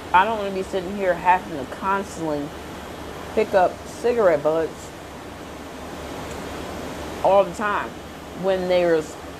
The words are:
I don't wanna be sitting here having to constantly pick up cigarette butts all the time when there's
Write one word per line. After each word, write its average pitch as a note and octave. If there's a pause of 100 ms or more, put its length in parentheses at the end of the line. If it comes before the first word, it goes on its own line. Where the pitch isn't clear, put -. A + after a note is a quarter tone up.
(120)
I F#3
don't A3
wanna G3
be F#3+
sitting F#3+
here F#3+
having F3
to C3 (100)
constantly E3 (880)
pick A3
up F3+ (140)
cigarette G#3
butts D#3 (2250)
all G3
the F3+
time G3 (520)
when F#3
there's E3+ (240)